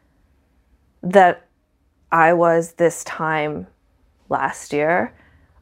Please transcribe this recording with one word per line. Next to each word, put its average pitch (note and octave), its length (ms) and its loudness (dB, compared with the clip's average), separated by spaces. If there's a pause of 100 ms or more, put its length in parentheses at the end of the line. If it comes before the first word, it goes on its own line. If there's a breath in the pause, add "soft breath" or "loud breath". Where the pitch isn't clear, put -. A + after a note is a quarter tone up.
(1040)
that F3+ 420 4 (640)
I E3 220 4
was E3+ 400 0
this E3+ 300 -2
time D#3 640 -6 (640)
last C#3 440 -6
year E3+ 400 -2 (480 soft breath)